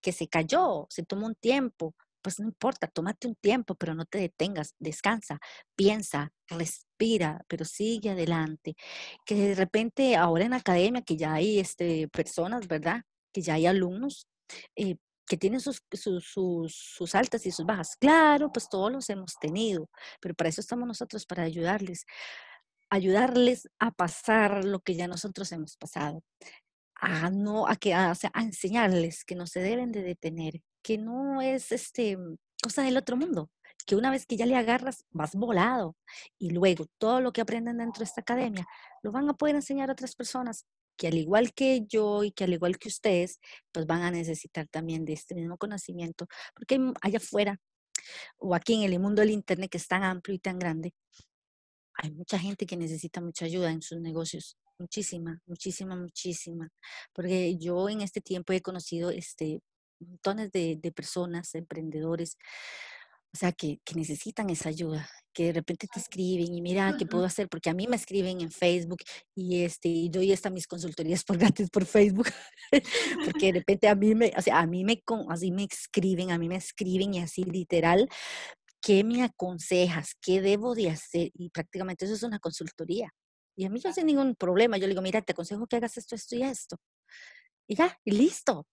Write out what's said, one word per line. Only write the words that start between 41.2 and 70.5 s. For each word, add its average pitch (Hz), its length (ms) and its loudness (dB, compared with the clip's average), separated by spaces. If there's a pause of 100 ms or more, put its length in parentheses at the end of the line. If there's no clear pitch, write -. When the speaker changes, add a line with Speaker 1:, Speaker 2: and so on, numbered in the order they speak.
Speaker 1:
que 262 340 2
yo 208 380 2
y 202 80 -2
que - 100 -4
al 180 100 2
igual 175 240 0
que - 120 -12
ustedes, 180 500 0 (320)
pues 160 160 -4
van 165 140 2
a 175 100 0
necesitar 165 560 -6
también 160 380 -4
de 156 80 -4
este - 220 -10
mismo 170 220 -6
conocimiento, 175 720 -8 (260)
porque - 220 -2
hay 269 40 2
mu-, 254 220 0
allá 214 180 0
afuera, 202 420 -2 (760)
o 180 180 -2
aquí 226 200 2
en 214 160 2
el 175 80 2
mundo 202 220 4
del 214 100 6
internet 190 400 -2
que 175 80 -6
es - 80 -10
tan 190 160 2
amplio 185 320 -2
y 180 40 -6
tan 185 200 -6
grande, 165 340 -4 (1040)
hay 151 160 -6
mucha 175 280 -4
gente 196 260 -6
que 175 120 -8
necesita 165 440 -6
mucha 170 240 -8
ayuda 170 260 -2
en 160 100 -4
sus 170 180 -12
negocios, 165 580 -8 (200)
muchísima, 170 680 -8
muchísima, 185 500 -10
muchísima, 170 720 -10 (440)
porque 180 440 0
yo 175 320 0
en 214 120 -4
este 202 200 -6
tiempo 185 320 -4
he 185 80 2
conocido, 175 480 -4
este, 156 520 -6 (380)
montones 196 520 -4
de, 165 300 0
de 170 120 -4
personas, 175 600 -6
emprendedores, 160 840 -6 (960)
o - 40 -12
sea, 175 140 0
que, 151 340 -4
que - 100 -12
necesitan 165 540 -4
esa 160 200 -4
ayuda, 156 380 -4 (260)
que 170 120 0
de 170 80 2
repente 165 340 -4
te - 120 -10
escriben 180 540 -2
y: 175 80 -4
"Mira, 190 360 2
¿qué - 80 -2
puedo 175 180 0
Speaker 2:
Ujú. 185 40 2
Speaker 1:
hacer?". 185 200 -2
Porque 170 220 -4
a 165 60 0
mí 196 120 -2
me 240 80 2
escriben 185 460 -2
en 165 100 -6
Facebook 175 480 0 (360)
y, 180 280 0
este, 175 260 -2
y 170 200 0
doy 185 240 2
hasta 190 160 0
mis 185 180 -6